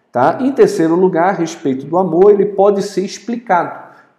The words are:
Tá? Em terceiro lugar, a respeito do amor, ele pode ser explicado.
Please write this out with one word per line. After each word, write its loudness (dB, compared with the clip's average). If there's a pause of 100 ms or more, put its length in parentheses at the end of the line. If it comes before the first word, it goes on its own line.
(120)
Tá? 0
Em -2
terceiro 2
lugar, 0
a -4
respeito -6
do -4
amor, 4
ele 2
pode 0
ser -6
explicado. -6 (280)